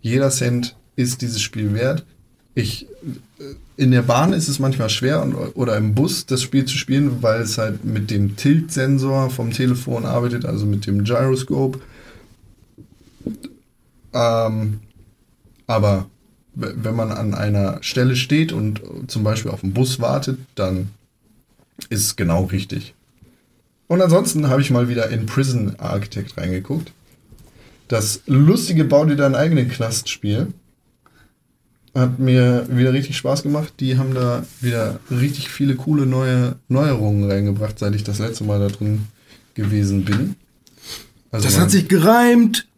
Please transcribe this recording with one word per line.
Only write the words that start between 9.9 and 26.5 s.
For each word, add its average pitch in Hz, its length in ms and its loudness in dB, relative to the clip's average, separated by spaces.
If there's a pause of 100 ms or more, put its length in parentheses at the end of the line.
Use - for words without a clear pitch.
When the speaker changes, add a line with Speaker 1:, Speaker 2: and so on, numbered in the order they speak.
Speaker 1:
arbeitet, 120 380 -2
also 104 220 -2
mit 101 200 -2
dem 101 180 0
Gyroscope. 131 760 0 (2250)
Ähm, 113 680 -2 (880)
aber 101 400 0 (480)
w-, 117 120 -8 (100)
wenn 113 180 -4
man 113 160 -2
an 104 240 -4
einer 101 480 0
Stelle 127 340 0
steht 160 360 0
und 107 280 -4 (280)
zum 107 160 -2
Beispiel 107 260 -2
auf - 120 -8
den 95 100 -2
Bus 127 280 0
wartet, 131 380 -2 (160)
dann 92 360 -2 (1000)
ist 101 180 -2
es - 100 -6
genau 85 280 0
richtig. - 500 -6 (920)
Und 175 120 2
ansonsten 165 480 4
habe 131 120 4
ich 135 100 0
mal 120 180 4
wieder 117 220 -2
in 110 160 -4
Prison 120 520 0
Architect - 600 -6
reingeguckt. 92 540 -6 (960)